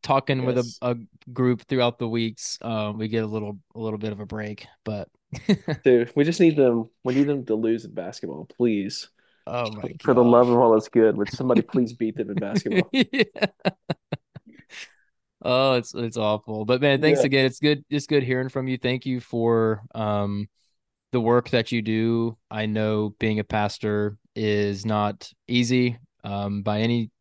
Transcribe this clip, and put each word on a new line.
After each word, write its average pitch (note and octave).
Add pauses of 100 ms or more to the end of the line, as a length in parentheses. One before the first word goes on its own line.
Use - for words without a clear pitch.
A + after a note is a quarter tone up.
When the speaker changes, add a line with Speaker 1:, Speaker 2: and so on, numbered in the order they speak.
Speaker 1:
talking C3+
with B2+
a, B2
Speaker 2:
yes. A2+
Speaker 1:
a B2 (360)
group B2
throughout A#2+
the A#2
weeks, A2+
um, G#2+
we A2
get A2+
a -
little, G#2 (160)
a -
little A2
bit G#2+
of G2+
a G#2
break, G#2+ (180)
but G3+ (240)
<laughs> - (360)
Speaker 2:
Dude, A#2+
we C#3+
just E3+
need E3
them. A#2+ (120)
We B2+
need C#3
them C#3
to A2
lose A2+
in -
basketball, E2+ (120)
please. G#2+ (380)
Speaker 1:
Oh A#2+
my G#2+
Speaker 2:
For C3+
the B2
love A#2+
Speaker 1:
gosh. -
Speaker 2:
of A#2+
all A#2+
that's G#2+
good, A2
would G#2
somebody B2
please A#2+
beat A2+
them G#2
in G2+
Speaker 1:
<laughs> -
Speaker 2:
basketball? F#3
Speaker 1:
Yeah. C4 (2250)
Oh, C3
it's, A#2+
it's A#2
awful. G#2+
But B2
man, C#3
thanks D3+
Speaker 2:
Yeah. B2+
Speaker 1:
again. C3+
It's B2+
good. D3
It's C#3+
good D3
hearing B2+
from C3
you. B2+
Thank B2+
you B2+
for, A2+ (120)
um, G#2 (640)
the B2
work A#2
that A#2
you A#2
do. A2+ (140)
I G#2+
know G#2+
being G#2+
a G2+
pastor G#2 (200)
is G#2
not G#2 (180)
easy, B2 (260)
um, G2+
by G#2
any A#2 (100)